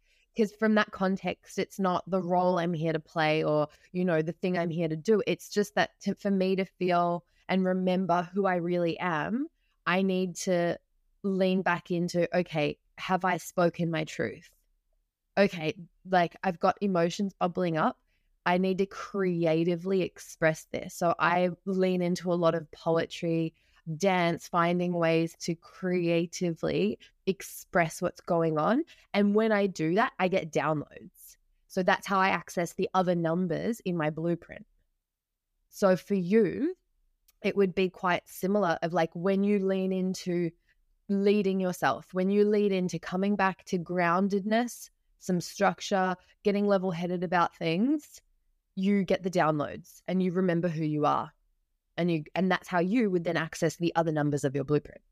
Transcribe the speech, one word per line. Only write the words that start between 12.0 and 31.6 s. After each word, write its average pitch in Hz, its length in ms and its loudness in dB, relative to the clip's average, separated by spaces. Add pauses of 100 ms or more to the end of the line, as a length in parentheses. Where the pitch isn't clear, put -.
okay, 156 400 -2 (200)
have 185 260 -2
I 180 140 0
spoken 170 520 0
my 156 140 -4
truth? - 460 -8 (840)
Okay, 180 380 2 (340)
like, 175 360 2
I've 185 160 -4
got - 200 0
emotions 185 540 0
bubbling 175 420 -2
up. 202 220 0 (480)
I 180 120 4
need 190 200 0
to 196 80 0
creatively 175 1160 0
express - 680 -2
this. - 220 -8
So 170 240 0
I 175 320 2 (160)
lean 185 360 0
into 175 300 0
a - 20 4
lot 165 200 4
of 156 160 -6
poetry, 165 840 -2 (440)
dance, 175 520 0
finding 175 440 0
ways 165 480 2
to 170 140 -4
creatively 170 1400 -2 (280)
express - 760 -2
what's - 180 -6
going 165 380 0
on. 214 260 2 (300)
And 202 200 2
when 220 180 2
I 202 140 2
do 165 280 -2
that, 233 240 2
I 185 100 2
get 170 240 -2
downloads. - 840 -4 (320)